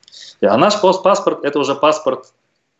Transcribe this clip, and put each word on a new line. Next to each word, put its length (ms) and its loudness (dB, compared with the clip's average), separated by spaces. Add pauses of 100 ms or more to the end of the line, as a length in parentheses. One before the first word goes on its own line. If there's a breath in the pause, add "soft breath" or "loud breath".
(420 loud breath)
А 160 4
наш 240 0
пос-, 200 2
паспорт — 420 0
это 140 -4
уже 160 -2
паспорт 580 -2 (480)